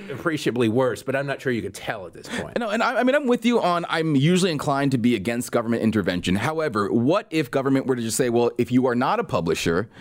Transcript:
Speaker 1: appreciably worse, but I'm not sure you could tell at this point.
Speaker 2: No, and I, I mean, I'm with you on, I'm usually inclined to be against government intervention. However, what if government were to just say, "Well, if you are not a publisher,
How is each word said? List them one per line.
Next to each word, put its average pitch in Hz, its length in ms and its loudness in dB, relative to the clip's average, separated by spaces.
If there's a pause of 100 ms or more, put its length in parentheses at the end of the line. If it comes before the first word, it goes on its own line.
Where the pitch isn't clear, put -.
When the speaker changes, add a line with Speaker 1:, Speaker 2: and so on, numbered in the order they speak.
(120)
Speaker 1:
appreciably 127 560 -2
worse, 120 340 0
but 131 140 -4
I'm 139 100 -4
not 139 140 -6
sure 139 100 -4
you 117 100 -2
could 95 140 -8
tell 107 320 -10
at 82 60 -18
this - 160 -18
point. - 280 -8
Speaker 2:
No, 233 140 -4
and 220 140 0
I, 220 160 0
I - 20 4
mean, 254 140 4
I'm 294 100 -2
with 240 180 2
you 233 160 2
on, 175 280 0
I'm 160 260 2
usually 170 380 4
inclined 139 400 0
to 135 60 2
be 117 180 4
against 117 340 -4
government 117 320 0
intervention. 92 540 2
However, 117 560 -2
what 131 380 2
if 156 200 -2
government 135 360 0
were 127 100 0
to 120 60 -4
just 113 140 -4
say, 127 140 0
"Well, 120 280 2
if 120 120 0
you 127 160 4
are 123 80 2
not 156 240 0
a 233 60 -2
publisher, 85 640 -2 (120)